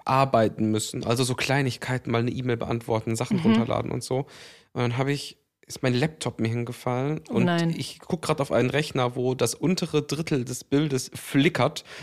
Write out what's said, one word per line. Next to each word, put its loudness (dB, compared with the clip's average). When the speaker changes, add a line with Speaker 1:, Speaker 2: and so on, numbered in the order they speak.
Speaker 1:
arbeiten 4
müssen. -2
Also 2
so 0
Kleinigkeiten, -2
mal 2
eine 0
E-Mail -2
beantworten, -2
Sachen 0
Speaker 2:
Mhm. -2
Speaker 1:
runterladen 2
und -4
so. -2
Und -2
dann 0
hab 0
ich, -4
ist -14
mein 2
Laptop -2
mir 0
hingefallen -4
Speaker 2:
Oh -2
Speaker 1:
und 4
Speaker 2:
nein. 2
Speaker 1:
ich -10
guck -6
grad 0
auf -4
einen 4
Rechner, 0
wo -2
das 0
untere 0
Drittel -2
des -8
Bildes 0
flickert 2